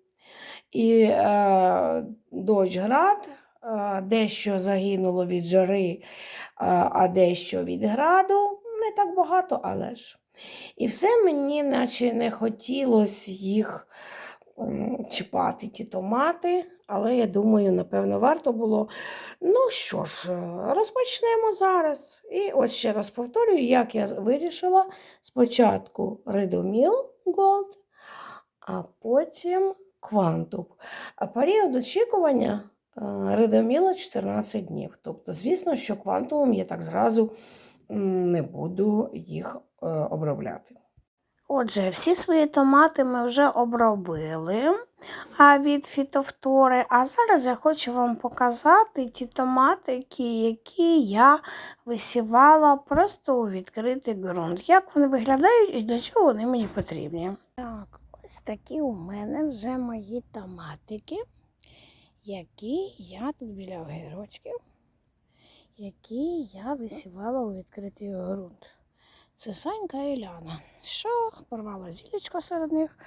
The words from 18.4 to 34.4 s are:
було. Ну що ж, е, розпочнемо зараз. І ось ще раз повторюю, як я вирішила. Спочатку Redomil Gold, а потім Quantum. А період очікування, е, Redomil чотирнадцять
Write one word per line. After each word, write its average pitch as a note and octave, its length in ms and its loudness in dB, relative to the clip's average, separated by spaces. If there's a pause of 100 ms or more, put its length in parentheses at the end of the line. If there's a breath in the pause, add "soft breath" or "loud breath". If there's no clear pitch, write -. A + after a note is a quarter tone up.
було. A3 360 -2 (520 loud breath)
Ну A#4 280 4
що - 360 -6
ж, F3 280 -8
е, F3 400 -6
розпочнемо A4+ 800 0
зараз. F4+ 800 0
І G4 200 -4
ось C4 220 2
ще A3 200 -4
раз G#3 160 -6
повторюю, D#4+ 560 0
як B3 300 2
я G#3 100 -2
вирішила. E4 800 0 (360 loud breath)
Спочатку G#3+ 1040 0
Redomil G3+ 800 0 (200)
Gold, G4 480 2 (840 loud breath)
а F#3 240 -8 (160)
потім F4 760 -2 (260)
Quantum. F3 640 -2 (500 loud breath)
А F#3+ 120 -6
період E4 480 0
очікування, C#4 920 0 (280)
е, G#3+ 40 -12
Redomil A3 920 2
чотирнадцять G3+ 720 -6